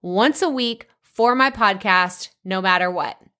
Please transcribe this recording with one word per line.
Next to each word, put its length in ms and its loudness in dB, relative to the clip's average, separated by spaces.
once 400 0
a 80 0
week 380 -4
for 360 0
my 160 2
podcast, 760 0
no 160 -4
matter 300 2
what. 280 -6